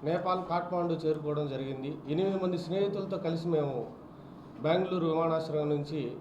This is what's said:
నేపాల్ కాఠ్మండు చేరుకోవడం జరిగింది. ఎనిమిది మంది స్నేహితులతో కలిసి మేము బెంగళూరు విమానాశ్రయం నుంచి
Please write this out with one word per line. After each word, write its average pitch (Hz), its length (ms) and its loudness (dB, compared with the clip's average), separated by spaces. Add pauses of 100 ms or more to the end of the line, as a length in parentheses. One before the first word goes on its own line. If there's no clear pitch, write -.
నేపాల్ 175 460 0
కాఠ్మండు 175 440 0
చేరుకోవడం 151 540 0
జరిగింది. 135 500 -4 (100)
ఎనిమిది 185 360 2
మంది 180 140 2
స్నేహితులతో 190 600 0
కలిసి 165 300 0
మేము 143 380 2 (760)
బెంగళూరు 180 440 2
విమానాశ్రయం 160 640 2
నుంచి 147 520 -2